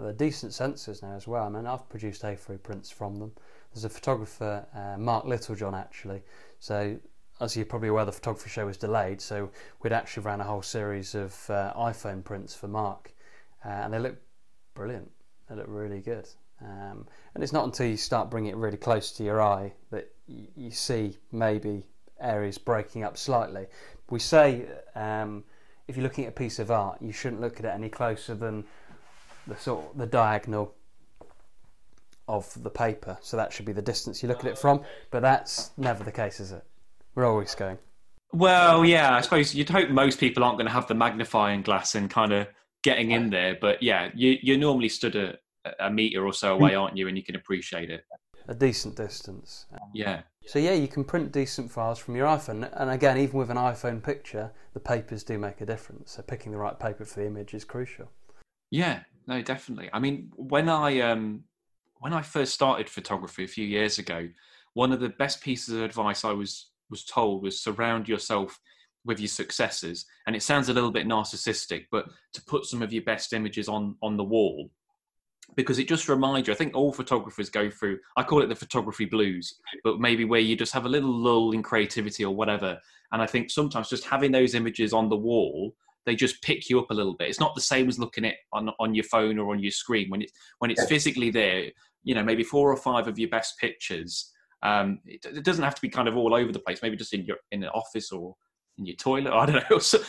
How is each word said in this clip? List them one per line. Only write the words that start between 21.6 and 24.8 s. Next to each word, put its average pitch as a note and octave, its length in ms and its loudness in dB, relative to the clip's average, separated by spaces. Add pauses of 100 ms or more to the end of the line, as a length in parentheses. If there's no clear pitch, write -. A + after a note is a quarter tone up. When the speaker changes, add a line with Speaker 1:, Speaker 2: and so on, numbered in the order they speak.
Speaker 1:
areas G#2 380 -2
breaking A2 460 -2
up - 120 -8
slightly. G2+ 520 -2 (420)
We - 80 -2
say, C#3 480 6 (280)